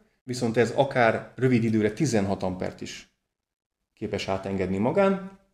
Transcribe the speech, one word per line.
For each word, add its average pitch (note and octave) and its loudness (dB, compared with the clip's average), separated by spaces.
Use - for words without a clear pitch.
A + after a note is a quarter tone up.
viszont B2 -2
ez A#2 4
akár A#2+ 2
rövid B2 2
időre G#2+ 2
tizenhat G#2 0
ampert F#2 -6
is - -14
képes G#2 -6
átengedni F#2+ -2
magán, F#3 0